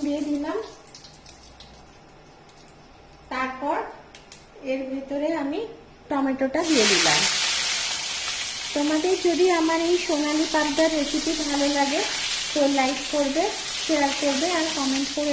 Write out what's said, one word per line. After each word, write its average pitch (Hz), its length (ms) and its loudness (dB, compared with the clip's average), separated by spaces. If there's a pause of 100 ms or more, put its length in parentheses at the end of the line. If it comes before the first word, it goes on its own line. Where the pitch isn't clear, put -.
দিয়ে 294 240 -2
দিলাম, 294 280 -2 (2750)
তারপর 262 440 -4 (920)
এর 269 100 -2 (100)
ভেতরে 277 400 -4 (140)
আমি 311 160 -2 (500)
টমেটোটা 269 500 0 (100)
দিয়ে 233 220 6
দিলাম। 170 280 4 (1500)
তোমাদের 311 400 2 (120)
যদি 339 200 4 (140)
আমার 330 280 2
এই 349 80 4 (100)
সোনালী 302 480 0
পাবদার 302 420 4
রেসিপি 302 360 0 (160)
ভালো 285 200 2 (100)
লাগে 277 220 2 (520)
তো 302 80 2 (180)
লাইক 262 200 2 (140)
করবে, 294 320 2 (400)
শেয়ার 285 260 2 (120)
করবে 277 240 0 (120)
আর 320 80 0 (100)
কমেন্ট 269 400 0
করে 294 160 0